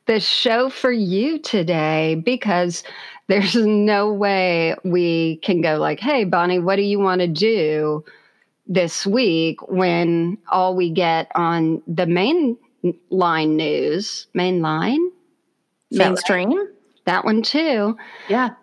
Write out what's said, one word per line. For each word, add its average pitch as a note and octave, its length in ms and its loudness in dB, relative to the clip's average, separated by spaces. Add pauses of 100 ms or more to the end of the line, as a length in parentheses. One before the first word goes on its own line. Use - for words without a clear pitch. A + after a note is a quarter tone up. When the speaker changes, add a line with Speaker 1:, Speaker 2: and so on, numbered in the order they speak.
Speaker 1:
the A3 120 2
show B3 500 0
for B3+ 220 -2
you A3 460 0
today D#3+ 800 0
because F3+ 680 -2 (440)
there's G3 280 2
no G#3 560 2
way F#3 720 0
we E3 600 0
can F3 180 0
go D#3 160 2
like, D3+ 220 -2
"Hey, B3 240 0
Bonnie, F3+ 360 0
what F#3+ 180 0
do G3+ 40 2
you G3+ 180 0
wanna F#3 280 2
do D#3 760 0 (640)
this F3 400 -2
week?" E3+ 640 0
when E3+ 680 0 (140)
all F#3 240 2
we F3+ 140 0
get E3 460 0
on E3 520 0
the E3+ 200 -2
main A#3 500 0 (540)
line D#3+ 440 2
news, D3+ 800 -2
main F3+ 300 0
line? G3+ 480 0 (800)
Is - 80 -2
that F#3 60 6
right? D#3+ 40 4
Speaker 2:
Mainstream? G3+ 580 -2 (380)
Speaker 1:
That F3+ 200 0
one A3 180 2
too. A3+ 520 0 (320)
Speaker 2:
Yeah. A#3+ 220 0 (140)